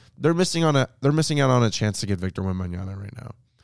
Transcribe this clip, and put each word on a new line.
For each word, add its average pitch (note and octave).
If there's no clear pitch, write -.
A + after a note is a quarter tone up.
they're D3
missing E3+
on D3+
a, C3
they're C#3
missing D#3
out C3+
on B2
a A2
chance G#2+
to -
get F#2+
Victor F#2+
Wembanyama F#2+
right G2
now. -